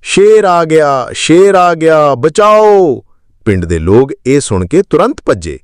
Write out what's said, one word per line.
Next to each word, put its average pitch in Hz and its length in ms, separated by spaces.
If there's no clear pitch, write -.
"ਸ਼ੇਰ 208 420
ਆ 175 200
ਗਿਆ, 143 480
ਸ਼ੇਰ 190 420
ਆ 175 200
ਗਿਆ, 156 400
ਬਚਾਓ!" 196 880
ਪਿੰਡ 95 200
ਦੇ 85 140
ਲੋਕ 107 340
ਇਹ 139 140
ਸੁਣ 92 260
ਕੇ 165 160
ਤੁਰੰਤ 202 440
ਭੱਜੇ। 82 380